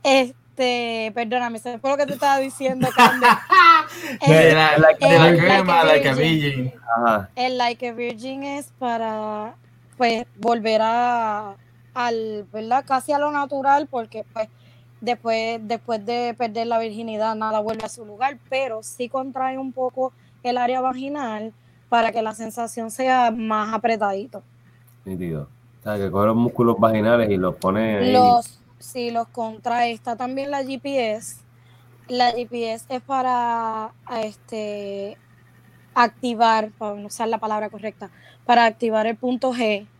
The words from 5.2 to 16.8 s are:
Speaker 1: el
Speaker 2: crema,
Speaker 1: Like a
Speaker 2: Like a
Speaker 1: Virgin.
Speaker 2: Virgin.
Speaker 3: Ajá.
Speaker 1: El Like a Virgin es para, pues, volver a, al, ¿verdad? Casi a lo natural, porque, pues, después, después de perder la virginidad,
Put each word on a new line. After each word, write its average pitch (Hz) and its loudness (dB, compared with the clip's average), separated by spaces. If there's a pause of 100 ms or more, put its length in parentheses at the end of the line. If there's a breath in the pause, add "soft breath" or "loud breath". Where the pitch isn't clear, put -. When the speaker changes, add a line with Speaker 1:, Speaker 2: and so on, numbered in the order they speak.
Speaker 1:
el 170 6
Speaker 2:
crema, 190 4
Speaker 1:
Like 175 4
a - 4
Speaker 2:
Like 143 6
a 131 0
Speaker 1:
Virgin. 156 2 (220)
Speaker 2:
Virgin. 127 -6 (240)
Speaker 3:
Ajá. 110 0
Speaker 1:
El 254 -4
Like 240 -4
a 233 -10
Virgin 240 -10
es 285 -10
para, 220 -6 (420)
pues, 233 -2 (120)
volver 220 0
a, 226 -2 (400)
al, 220 -4
¿verdad? 226 -2
Casi 262 -2
a 277 0
lo 294 0
natural, 277 0
porque, 220 -10
pues, 220 -6 (540 soft breath)
después, 226 -4
después 220 -6
de 240 -4
perder 226 -4
la 233 0
virginidad, 220 -4